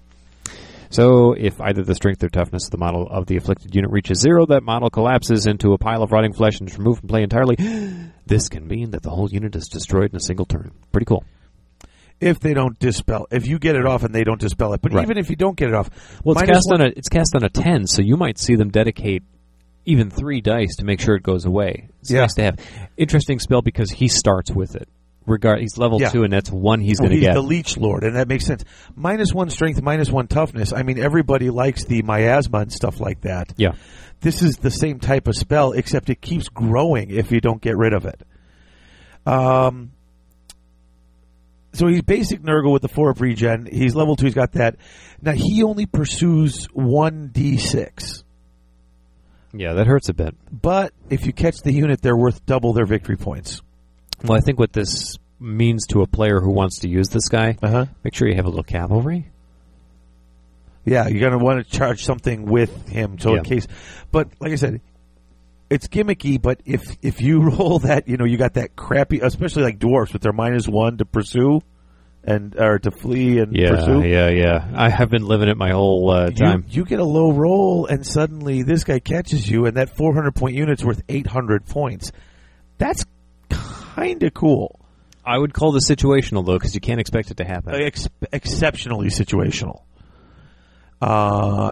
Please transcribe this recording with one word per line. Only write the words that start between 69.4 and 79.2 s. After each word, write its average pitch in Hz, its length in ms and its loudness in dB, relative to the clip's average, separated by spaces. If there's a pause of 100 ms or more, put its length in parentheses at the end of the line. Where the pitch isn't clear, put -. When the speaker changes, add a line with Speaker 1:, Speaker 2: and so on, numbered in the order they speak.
Speaker 2:
like 113 160 -2
dwarves 117 340 2
with 104 100 -8
their 107 100 2
minus 113 360 -2
one 113 300 0
to 107 60 0
pursue, 123 560 0 (640)
and, 104 340 -2
or 107 200 4
to 98 120 -4
flee 123 480 0
and 110 180 0
Speaker 1:
Yeah, 87 140 4
Speaker 2:
pursue. 82 360 4
Speaker 1:
yeah, 87 240 4
yeah. 87 440 2
I 113 160 4
have 117 200 2
been 113 160 2
living 104 220 2
it 107 80 2
my 95 140 -2
whole, 95 400 4
uh, 90 200 4
Speaker 2:
You, - 20 -4 (140)
Speaker 1:
time. 90 220 2
Speaker 2:
you 160 160 -2
get 214 160 -4
a 180 40 0
low 160 280 2
roll, 175 540 2
and 139 200 -2
suddenly 151 560 -2
this 156 220 0
guy 139 160 0
catches 151 500 -4